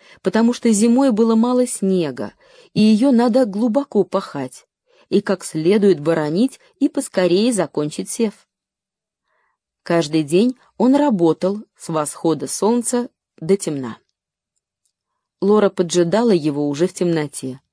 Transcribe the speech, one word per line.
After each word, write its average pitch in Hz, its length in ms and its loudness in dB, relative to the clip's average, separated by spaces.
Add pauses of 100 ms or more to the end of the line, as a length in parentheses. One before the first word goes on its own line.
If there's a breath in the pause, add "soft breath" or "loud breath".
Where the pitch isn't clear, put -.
(220 soft breath)
потому 226 320 2
что - 180 0
зимой 240 400 4
было 226 240 2
мало 247 300 2
снега, 165 680 -4 (400 soft breath)
и 185 80 0
её 220 300 4
надо 240 340 4
глубоко 214 580 -2
пахать, - 640 -8 (420 soft breath)
и 208 120 0
как - 240 -4
следует 180 560 2
боронить 160 580 -2 (200 soft breath)
и 294 100 0
поскорее 196 640 0
закончить 156 560 -4
сев. 220 240 -4 (1500)
Каждый 160 400 -2
день 190 340 0 (200 soft breath)
он 254 180 2
работал 202 680 0 (140)
с - 100 -20
восхода 151 600 -4
солнца 240 600 -2 (280)
до 170 180 -2
темна. 139 420 -6 (1400)
Лора 202 300 4
поджидала 175 640 0
его 147 360 0
уже 147 200 -2
в - 60 -6
темноте. 151 680 -4 (120)